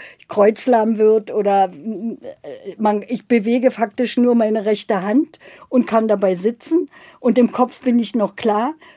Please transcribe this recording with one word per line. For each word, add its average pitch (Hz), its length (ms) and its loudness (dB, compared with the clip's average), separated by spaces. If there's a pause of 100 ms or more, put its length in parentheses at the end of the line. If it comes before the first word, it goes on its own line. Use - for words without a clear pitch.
(280)
kreuzlahm 214 680 2
wird 214 340 2
oder, 196 400 0
äh, 180 1040 -12
man, 208 320 0
ich - 180 -8
bewege 233 440 2
faktisch 233 480 -4
nur 240 160 4
meine 220 320 0
rechte 208 340 -2
Hand 220 380 -2 (320)
und 247 160 0
kann 220 200 0
dabei 202 280 0
sitzen. 233 560 -2 (280)
Und 240 200 2
im 240 120 4
Kopf 240 300 -2
bin 240 180 0
ich 226 160 -2
noch 208 220 -2
klar. 226 380 -2 (220)